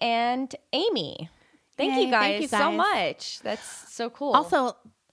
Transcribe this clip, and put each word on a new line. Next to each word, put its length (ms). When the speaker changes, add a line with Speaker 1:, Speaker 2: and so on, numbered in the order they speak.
Speaker 1:
and 500
Amy. 560
Thank 180
Speaker 2:
Yay, 100
Speaker 1:
you 60
Speaker 2:
thank 20
Speaker 1:
guys 300
Speaker 2:
you 60
Speaker 1:
so 100
Speaker 2:
guys. 180
Speaker 1:
much. 640
That's 540
so 160
cool. 220
Speaker 2:
Also, 440